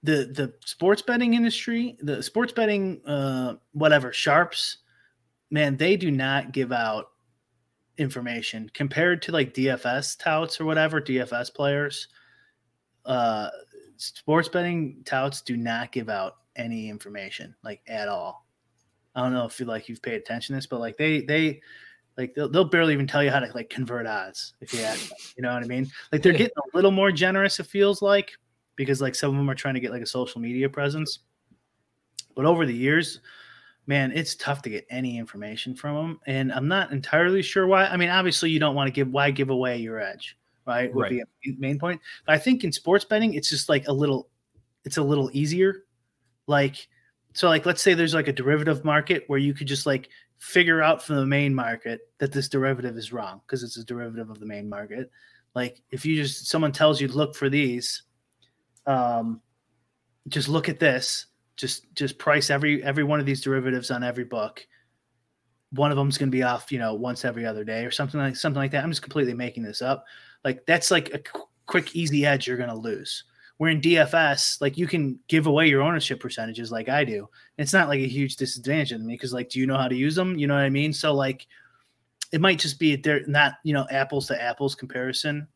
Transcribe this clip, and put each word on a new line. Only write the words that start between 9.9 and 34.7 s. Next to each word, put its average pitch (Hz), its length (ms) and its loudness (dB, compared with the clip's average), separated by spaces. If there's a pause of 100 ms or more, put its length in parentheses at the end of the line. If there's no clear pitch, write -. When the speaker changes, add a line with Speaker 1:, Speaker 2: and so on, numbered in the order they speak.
Speaker 1:
touts 160 440 -2
or 160 40 -4
whatever, 156 360 2
D 131 200 -2
F 123 120 -6
S 123 160 -4
players. 143 600 -2 (1000)
Uh, 117 440 0 (480)
sports - 500 0
betting 175 560 -4
touts 135 380 -4
do 123 140 -4
not 117 360 -4
give 113 160 -6
out 95 300 -6 (180)
any 113 320 -8
information, 104 720 -14
like, 107 240 -14
at 104 220 -6
all. 92 380 -8 (680)
I 127 80 -2
don't 127 100 0
know 123 120 0
if 113 160 -10
you, 123 60 -6
like, 110 220 -6
you've 117 140 -14
paid 117 120 -6
attention 117 400 -8
to 135 40 -4
this, 135 80 -10
but, 123 140 -8
like, 113 160 -8
they, 156 240 2
they, 151 400 0 (560)
like, 127 180 -8
they'll, 147 140 -4
they'll 180 160 6
barely 160 280 4
even 139 140 2
tell 143 160 2
you 143 80 4
how 139 100 4
to, 120 140 -6
like, 117 160 -10
convert 120 360 -6
odds 98 540 -8
if - 140 -10
you 117 60 -2
ask 110 280 -4
them. - 100 -18 (180)
You 127 60 -8
know 123 120 0
what 123 80 -4
I 120 40 -6
mean? 127 240 -2 (200)
Like, 151 120 0
they're 180 100 8
Speaker 2:
Yeah. 156 60 4
Speaker 1:
getting 226 180 2 (160)
a - 40 0
little 190 140 8
more 196 220 4
generous, 190 480 2
it 160 60 -8
feels 196 360 2
like, 202 300 4 (440)
because, 135 240 0
like, 131 140 -2
some 143 160 0
of 135 60 0
them 139 120 2
are 131 60 -2
trying 135 200 -4
to 127 60 -2
get, 120 100 -6
like, 117 120 -8
a 110 40 -8
social 123 340 -6
media 123 280 -2
presence. 147 520 -4 (1120)
But 131 100 -2
over 165 220 4
the 123 80 -2
years, 143 460 0 (640)
man, 139 260 0
it's 156 220 -4
tough 139 280 -6
to 120 80 -10